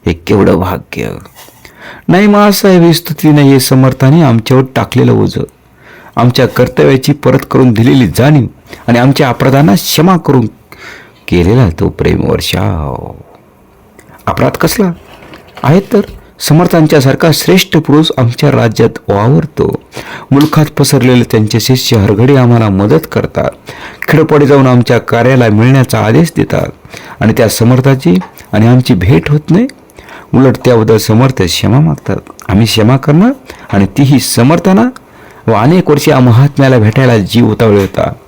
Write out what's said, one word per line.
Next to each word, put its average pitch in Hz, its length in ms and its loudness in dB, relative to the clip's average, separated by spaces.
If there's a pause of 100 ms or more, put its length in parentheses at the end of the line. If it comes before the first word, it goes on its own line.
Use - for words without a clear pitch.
हे 87 60 0
केवढं - 420 0
भाग्य." 76 560 -6 (960)
"नाही 190 180 2
मासाहेब, 208 560 2
ही 170 120 4
स्तुती - 360 -2
नाही, 147 180 4
हे 135 120 4
समर्थाने 131 640 2
आमच्यावर 131 420 0 (100)
टाकलेलं 120 380 -2
ओझं, 107 300 -2 (720)
आमच्या 123 300 0
कर्तव्याची 139 680 0
परत 139 260 -2 (120)
करून 131 220 2
दिलेली 123 340 2
जाणीव 127 400 0 (400)
आणि 120 120 0
आमच्या 131 300 0
अपराधांना 135 460 0
क्षमा 175 420 -2
करून 131 300 -2 (840)
केलेला 92 400 2 (120)
तो 85 80 -2
प्रेम - 420 -4
वर्षाव." 80 840 -6 (1120)
"अपराध - 260 -2
कसला? 175 400 -2 (720)
आहेत 170 200 2 (100)
तर, 208 80 2 (400)
समर्थांच्यासारखा 156 960 0
श्रेष्ठ - 420 0
पुरुष 156 300 0 (120)
आमच्या 127 340 0
राज्यात 117 380 0 (180)
वावरतो. 110 720 -2 (520)
मुलखात 151 340 2
पसरलेले 127 580 0
त्यांचे 110 360 -2
शिष्य 123 360 -2
हरघडी 107 400 2
आम्हाला 120 320 2
मदत 104 440 0
करतात, - 380 -4 (580)
खडपडे 151 380 2
जाऊन 135 200 4
आमच्या 123 320 2
कार्याला 120 500 0
मिळण्याचा 117 560 2
आदेश 147 320 0
देतात - 320 -4 (520)
आणि 110 160 0
त्या 113 120 2
समर्थाची 131 680 0 (340)
आणि 107 140 2
आमची 123 280 2
भेट 107 360 0
होत 147 100 0 (100)
नाही. 214 160 2 (680)
उलट 127 300 2
त्याबद्दल 113 320 2
समर्थ 113 460 0
क्षमा 101 380 0
मागतात. 156 360 -2 (320)
आम्ही 107 180 2
क्षमा 110 300 0
करणार 165 360 2 (400)
आणि 98 140 0
तीही 135 340 0
समर्थांना 175 680 0 (600)
व 113 40 2
अनेक 156 360 0
वर्षे 147 200 0
या 131 100 2
महात्म्याला 131 580 2
भेटायला 117 400 2
जीव 113 320 0
उतावळे 104 300 0
होता." - 320 -4 (160)